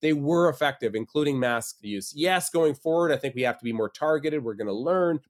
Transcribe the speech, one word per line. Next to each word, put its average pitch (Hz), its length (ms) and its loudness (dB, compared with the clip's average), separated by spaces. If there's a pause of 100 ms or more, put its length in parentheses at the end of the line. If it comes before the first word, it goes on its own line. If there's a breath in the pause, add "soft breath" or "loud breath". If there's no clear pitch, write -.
They 156 120 2
were 160 360 2
effective, 135 460 -2
including 143 420 0
mask 120 440 -2
use. 101 340 -8
Yes, 180 340 0
going 160 260 2
forward, 165 360 0
I 139 60 4
think 135 180 -6
we 127 60 -4
have 120 160 0
to 120 80 -14
be 113 80 -2
more 107 160 -2
targeted. 151 520 0
We're 113 120 -4
gonna 104 180 -4
learn, 165 480 0 (100)